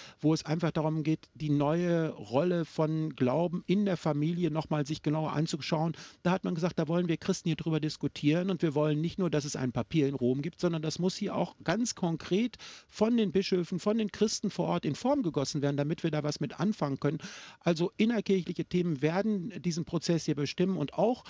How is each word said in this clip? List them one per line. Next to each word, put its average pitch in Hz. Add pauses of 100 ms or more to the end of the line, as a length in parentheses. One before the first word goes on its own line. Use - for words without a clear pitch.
(200)
wo 151
es 156
einfach 156
darum 156
geht, 156
die 151
neue 160
Rolle 160
von 156
Glauben 156
in 202
der 185
Familie 160
nochmal 151
sich 156
genauer 156
anzuschauen. 156 (300)
Da 175
hat 190
man 180
gesagt, 165
da 160
wollen 175
wir 160
Christen -
hier 160
drüber 160
diskutieren 151
und 185
wir 160
wollen 151
nicht 165
nur, 180
dass 147
es 147
ein 127
Papier 135
in 143
Rom 127
gibt, 170
sondern 170
das 156
muss 180
hier 185
auch -
ganz 220
konkret 185 (300)
von 233
den 208
Bischöfen, 180
von 214
den 214
Christen -
vor 165
Ort 170
in 143
Form 269
gegossen 147
werden, 143
damit 147
wir 165
da 151
was 147
mit -
anfangen 156
können. 151 (400)
Also 170
innerkirchliche 196
Themen 175
werden 190 (100)
diesen 165
Prozess 165
hier 151
bestimmen 180
und 147
auch, 226